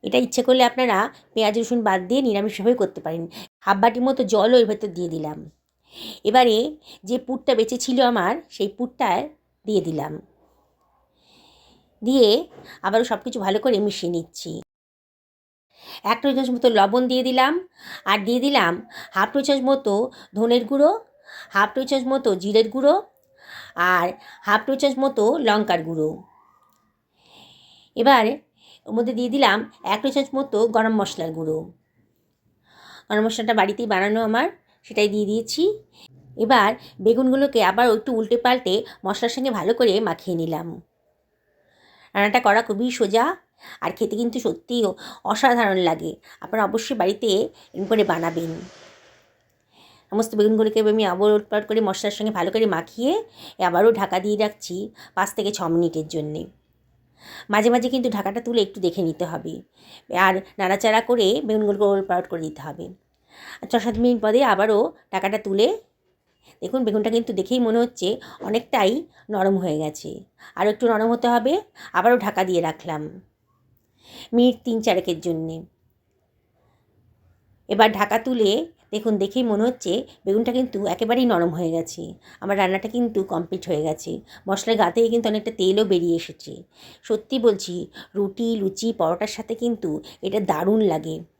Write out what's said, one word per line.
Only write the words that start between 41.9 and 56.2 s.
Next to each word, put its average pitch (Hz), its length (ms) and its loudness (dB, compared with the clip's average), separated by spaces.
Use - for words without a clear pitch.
রান্নাটা 202 260 2
করা 214 220 4
খুবই 240 300 -2
সোজা 233 440 0
আর 170 100 -4
খেতে - 240 -4
কিন্তু 240 240 -2
সত্যিই 233 460 -2
অ-, 185 80 -2
অসাধারণ 220 540 2
লাগে। 165 380 0
আপনারা 214 240 -2
অবশ্যই 220 300 -2
বাড়িতে 202 320 0
এরকম 196 120 -6
করে 220 180 2
বানাবেন। 165 480 -2
সমস্ত 220 260 -4
বেগুনগুলোকে 214 440 2
আমি 214 260 2
আবার 190 260 2
উলটপালট 208 360 0
করে 220 140 0
মশলার 202 300 -2
সঙ্গে 214 200 -4
ভালো 190 200 -2
করে 226 140 0
মাখিয়ে 240 580 -2
আবারও 185 320 4
ঢাকা 196 280 -2
দিয়ে 208 180 -2
রাখছি 208 520 -6
পাঁচ 196 220 0
থেকে 202 160 -2
ছ 208 100 -6
মিনিটের 170 460 0
জন্যে। 156 380 -6